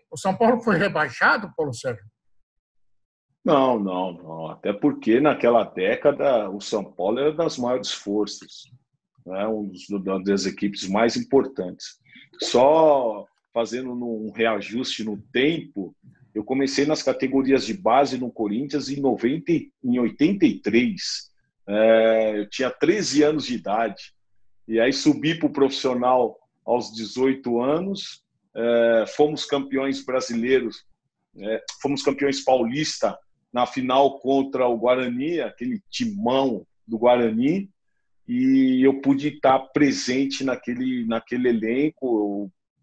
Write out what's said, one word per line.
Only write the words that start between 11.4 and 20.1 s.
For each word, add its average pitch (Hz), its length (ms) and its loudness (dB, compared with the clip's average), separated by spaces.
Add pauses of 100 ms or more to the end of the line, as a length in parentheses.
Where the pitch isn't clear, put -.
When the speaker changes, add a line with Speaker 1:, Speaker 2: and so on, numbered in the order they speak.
Speaker 2:
Só 131 840 4 (280)
fazendo 120 380 -4
um 117 400 -8
reajuste 113 720 -4
no 107 120 -6 (160)
tempo, 127 640 -2 (380)
eu 107 100 -6
comecei 135 440 0
nas 151 160 -2
categorias 135 640 0
de 107 80 -4
base 127 420 2
no 123 140 -6
Corinthians 127 580 -4
em 143 100 -6
noventa, 135 520 0
em 127 480 -2
oitenta 165 440 0